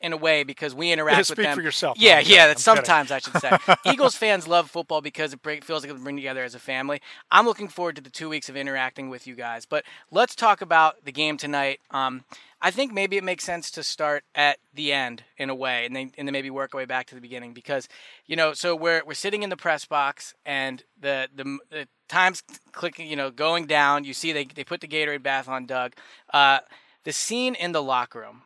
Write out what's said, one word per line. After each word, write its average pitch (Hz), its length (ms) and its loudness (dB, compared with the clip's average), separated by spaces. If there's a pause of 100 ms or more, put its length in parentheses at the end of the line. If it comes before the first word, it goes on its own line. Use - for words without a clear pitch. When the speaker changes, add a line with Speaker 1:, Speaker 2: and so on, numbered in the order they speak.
Speaker 1:
in 165 140 -6
a - 20 -6
way 156 260 2
because 139 320 -8
we 165 160 -2
interact 156 260 4
Speaker 2:
Yeah, - 20 8
Speaker 1:
with - 80 2
Speaker 2:
speak 202 180 -2
Speaker 1:
them. 147 100 0
Speaker 2:
for 160 60 -4
yourself. 156 400 -4
Speaker 1:
Yeah, 214 120 10
Speaker 2:
I'm 151 100 8
kidding. 170 120 8
Speaker 1:
yeah, 165 120 12
that's 151 200 4
Speaker 2:
I'm 220 100 8
kidding. 139 100 2
Speaker 1:
sometimes 151 240 4
I 135 80 -2
should - 240 -4
say. 170 320 6 (100)
Speaker 2:
<laughs> 180 80 4
Speaker 1:
Eagles 254 220 4
fans 196 340 2
love 170 220 2
football 160 320 -4
because 147 320 -6
it 127 80 -20
bring, 151 180 -8
feels 156 220 -6
like 143 100 -12
it 131 100 -14
brings 143 140 -8
together 135 280 -6
as 120 100 -12
a 123 40 -16
family. 135 440 -6 (280)
I'm 196 140 6
looking 208 240 -4
forward 170 280 -6
to 135 60 -18
the 135 60 -20
two 156 220 -10
weeks 151 180 -8
of 135 80 -12
interacting 135 540 -6
with 123 160 -14
you 127 80 -16
guys. 117 320 -10
But - 180 -4 (260)
let's 240 240 2
talk 214 280 2
about 160 420 4
the 139 80 -12
game 151 240 -2
tonight. 139 440 -4 (100)
Um, 131 340 -4 (380)
I 175 80 2
think 247 200 -2
maybe 196 280 -2
it 190 40 -6
makes 185 220 -6
sense 170 280 -8
to 160 100 -12
start 147 420 -4 (100)
at 147 220 4 (160)
the 147 180 -4
end 127 340 -4 (120)
in 135 140 -6
a 135 40 -4
way, 127 300 -2
and 123 100 -8
then, 131 220 -10
and 143 100 -10
then 139 60 -6
maybe 139 160 -6
work 135 260 -8
our 139 40 -8
way 131 80 -6
back 127 220 -6
to - 60 -20
the 123 60 -20
beginning 120 320 -16
because, 127 340 -8 (380)
you 156 100 -10
know, 160 200 0
so 175 200 -2
we're, 165 300 0
we're 151 80 -14
sitting 202 300 -6
in 202 80 -6
the 175 80 -10
press 156 260 -2
box 143 500 -4 (120)
and 135 360 -6 (160)
the, 135 380 -4
the, 139 220 -10 (120)
the 151 180 -12 (200)
time's 185 340 2 (300)
clicking, 165 360 -8
you 151 80 -8
know, 135 140 -4
going 156 360 -2
down. 143 380 4
You 139 100 -12
see 165 180 -6
they, 147 120 -2
they 139 200 -14
put 175 160 -10
the 156 80 -16
Gatorade 147 340 -4
bath 135 260 -4
on 131 180 -8
Doug. 127 260 -4 (400)
Uh, 139 280 2 (440)
the 151 80 -8
scene 247 420 -4
in 175 160 -6
the 156 140 -2
locker 123 340 -4
room, 110 280 -20